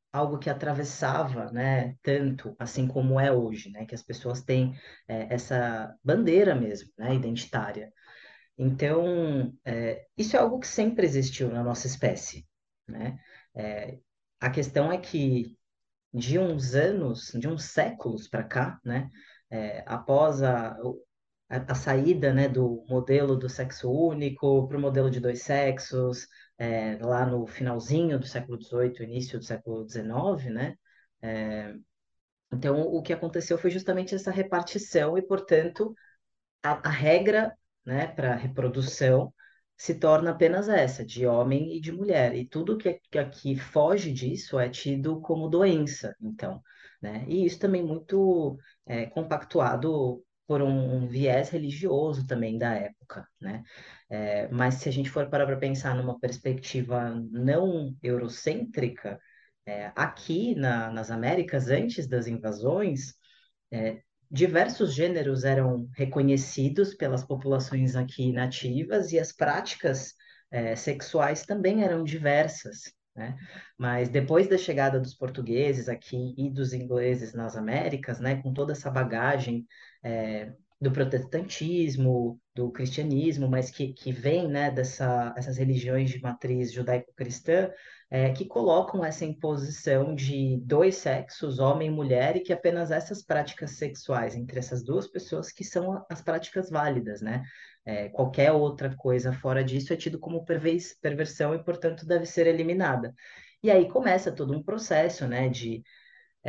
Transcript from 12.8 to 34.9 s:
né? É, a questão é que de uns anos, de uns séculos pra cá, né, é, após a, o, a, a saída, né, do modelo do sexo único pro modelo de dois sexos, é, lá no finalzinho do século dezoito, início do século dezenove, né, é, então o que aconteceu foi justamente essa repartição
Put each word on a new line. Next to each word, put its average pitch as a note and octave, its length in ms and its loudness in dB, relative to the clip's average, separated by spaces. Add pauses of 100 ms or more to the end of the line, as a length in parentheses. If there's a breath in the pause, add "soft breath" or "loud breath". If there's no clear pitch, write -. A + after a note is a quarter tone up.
né? A2 300 -8 (360 loud breath)
É, G#2+ 440 -10 (420)
a B2+ 100 0
questão C#3+ 400 0
é F3+ 80 0
que C3 580 0 (580)
de B2 240 0
uns D3 360 0
anos, D#3 600 2
de A#2 120 -4
uns D#3+ 180 -4
séculos - 640 -2
pra - 140 -4
cá, C#3+ 420 -2
né, C3+ 260 -4 (400 loud breath)
é, G#2+ 360 -8
após C#3 560 2
a, A#2 380 2
o, B2 220 -8 (440)
a, B2+ 260 -4
a - 20 0
saída, C#3 580 4
né, C#3 160 6
do A#2+ 400 0
modelo C3+ 480 4
do B2+ 140 -4
sexo B2+ 400 -6
único C#3 760 2
pro C#3 140 -4
modelo C3+ 300 4
de B2 100 -2
dois A#2+ 220 -2
sexos, C3 840 0 (300 loud breath)
é, A2+ 460 -2
lá B2 240 2
no B2 200 -2
finalzinho C3 720 0
do B2+ 80 -4
século B2 300 -8
dezoito, B2 460 -2
início A#2+ 360 -8
do - 60 -10
século A2+ 400 -8
dezenove, B2 640 -2
né, C3 280 -4 (440 soft breath)
é, G#2+ 540 -6 (760)
então C#3 300 0
o E3 220 0
que - 100 -4
aconteceu E3 460 -2
foi F3+ 120 2
justamente F#3 440 -2
essa F#3+ 160 -4
repartição F#3 880 0